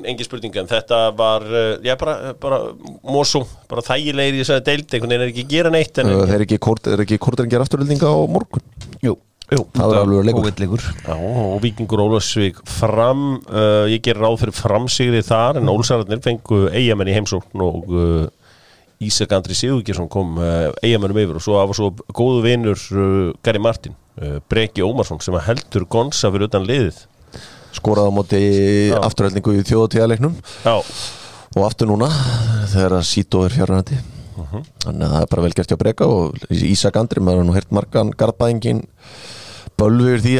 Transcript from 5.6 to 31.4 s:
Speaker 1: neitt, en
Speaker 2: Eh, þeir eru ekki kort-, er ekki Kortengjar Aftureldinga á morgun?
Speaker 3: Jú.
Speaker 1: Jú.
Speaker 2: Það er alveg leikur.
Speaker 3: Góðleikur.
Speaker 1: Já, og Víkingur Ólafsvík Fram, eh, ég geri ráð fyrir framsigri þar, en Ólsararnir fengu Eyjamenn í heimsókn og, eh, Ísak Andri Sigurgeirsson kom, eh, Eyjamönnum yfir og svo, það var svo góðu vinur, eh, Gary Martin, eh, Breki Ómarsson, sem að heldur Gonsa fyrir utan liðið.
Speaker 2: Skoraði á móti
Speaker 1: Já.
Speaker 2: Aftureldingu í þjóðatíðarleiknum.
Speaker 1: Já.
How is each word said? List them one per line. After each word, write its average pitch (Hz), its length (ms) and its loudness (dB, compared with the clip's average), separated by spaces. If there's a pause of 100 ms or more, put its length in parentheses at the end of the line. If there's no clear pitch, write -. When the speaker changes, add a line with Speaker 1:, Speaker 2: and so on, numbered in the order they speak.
Speaker 1:
neitt, 160 280 0
en 127 100 2
Speaker 2:
Eh, 98 160 4
þeir 95 100 2
eru 104 120 2
ekki 107 120 2
kort-, - 320 0
er 101 140 2
ekki 104 140 0
Kortengjar 120 420 0
Aftureldinga 143 480 0
á 151 80 4 (100)
morgun? 165 360 -2 (400)
Speaker 3:
Jú. 110 160 0 (340)
Speaker 1:
Jú. - 200 0
Speaker 2:
Það 110 200 2
er 107 80 4
alveg 98 240 4
leikur. 113 200 2
Speaker 3:
Góðleikur. 104 380 -2 (220)
Speaker 1:
Já, 80 100 -4
og 101 460 -2
Víkingur 107 400 -2
Ólafsvík 104 560 0 (100)
Fram, 127 840 0
eh, 107 440 2
ég 113 100 -2
geri 117 160 0
ráð 113 220 2
fyrir 107 160 -2
framsigri 117 680 0
þar, 120 360 2
en 120 100 0
Ólsararnir 107 540 0
fengu 110 500 0
Eyjamenn 107 360 2
í 98 60 0
heimsókn 101 460 -4
og, 85 240 -2
eh, 85 440 0 (720)
Ísak 107 320 -2
Andri 101 220 0
Sigurgeirsson 101 540 -2
kom, 85 300 -4
eh, 82 340 0 (100)
Eyjamönnum 104 380 2
yfir 87 160 -2
og 82 60 -8
svo, 104 120 -2
það 98 120 4
var 98 80 -2
svo 104 160 0 (220)
góðu 123 300 0
vinur, 98 880 0
eh, - 20 -6 (100)
Gary 110 160 0
Martin, 113 360 -2 (260)
eh, 73 280 -8
Breki 110 340 0
Ómarsson, 101 400 -2
sem 90 120 -4
að 80 100 -2
heldur 104 440 -2
Gonsa 120 440 0
fyrir 101 160 0
utan 95 180 0
liðið. 113 380 -2 (680)
Speaker 2:
Skoraði 104 380 2
á 101 60 -2
móti 101 760 2
Speaker 1:
Já. 107 100 2
Speaker 2:
Aftureldingu 101 540 0
í 98 80 2
þjóðatíðarleiknum. 113 720 2 (300)
Speaker 1:
Já. 113 180 2 (760)